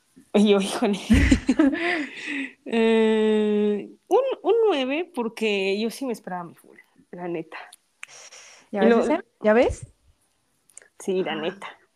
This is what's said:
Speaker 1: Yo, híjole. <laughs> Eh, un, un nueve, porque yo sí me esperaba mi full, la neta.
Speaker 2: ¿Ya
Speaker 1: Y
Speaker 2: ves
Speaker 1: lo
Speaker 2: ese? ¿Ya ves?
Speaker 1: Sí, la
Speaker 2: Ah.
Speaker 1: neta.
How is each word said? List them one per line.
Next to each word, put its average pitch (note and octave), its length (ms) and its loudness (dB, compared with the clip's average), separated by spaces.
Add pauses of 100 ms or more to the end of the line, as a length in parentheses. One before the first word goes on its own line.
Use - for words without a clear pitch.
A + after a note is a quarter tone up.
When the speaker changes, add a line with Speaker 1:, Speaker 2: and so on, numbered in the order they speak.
(340)
Speaker 1:
Yo, G#3 260 6
híjole. G3+ 440 -2
<laughs> - 40 -14 (1600)
Eh, G#3+ 1200 2 (180)
un, G4 120 4 (220)
un G#4 120 2 (140)
nueve, D4 460 -2
porque G#3 640 -2
yo A3 120 -2
sí C4+ 160 -10
me A#3+ 80 -4
esperaba F3+ 300 -10
mi D#3 100 -18
full, - 220 -20 (340)
la F3+ 180 -12
neta. E3 300 -8 (1120)
Speaker 2:
¿Ya G3+ 100 -2
Speaker 1:
Y A3 40 4
Speaker 2:
ves A#3 100 6
Speaker 1:
lo A3+ 80 2
Speaker 2:
ese? D#4 160 0 (220)
¿Ya G#3+ 100 4
ves? C4 340 0 (1120)
Speaker 1:
Sí, F#3+ 240 -2
la D#3 100 -4
Speaker 2:
Ah. D#3+ 40 -6
Speaker 1:
neta. F3+ 300 -8 (300)